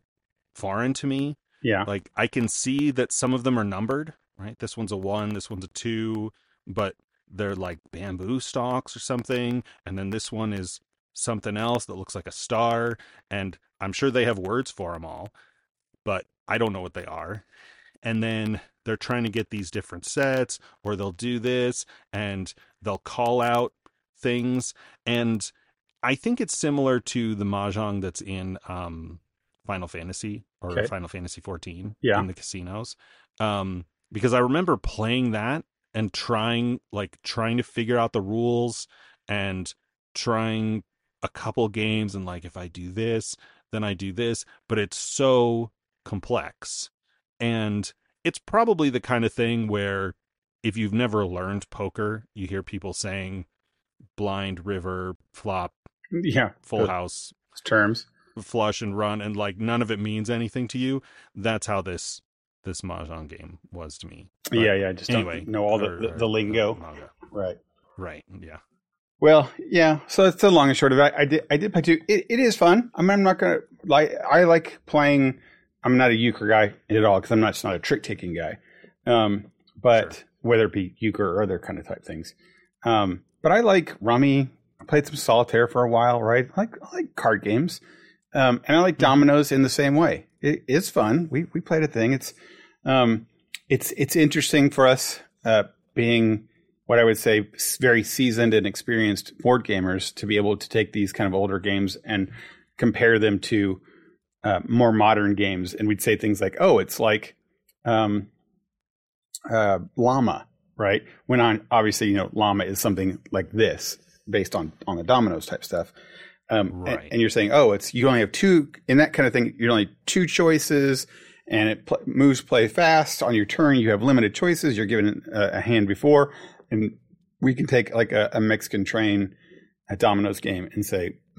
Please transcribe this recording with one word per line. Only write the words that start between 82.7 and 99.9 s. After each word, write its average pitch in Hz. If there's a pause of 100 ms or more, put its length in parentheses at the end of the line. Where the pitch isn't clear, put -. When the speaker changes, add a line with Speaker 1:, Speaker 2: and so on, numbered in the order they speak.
Speaker 2:
Um, 104 (160)
but 156
I 202
like 196
rummy. 131 (300)
I -
played 147
some 147
solitaire 120
for 123
a 120
while, 117
right? 120
I 190
like, 226
I -
like 359
card 107
games. 127 (520)
Um, 127
and 147
I -
like 180
Speaker 1:
Mm-hmm. -
Speaker 2:
dominoes 143
in 135
the 131
same 139
way. 156 (120)
It, -
it's 151
fun. 143
We, 151
we 160
played 160
a 151
thing. 120
It's, - (520)
um, 123 (400)
it's, -
it's 139
interesting 147
for 135
us, - (240)
uh, 110 (320)
being 113 (380)
what 120
I 117
would 113
say 107
s-, -
very 120
seasoned 117
and 104
experienced 107
board 123
gamers 92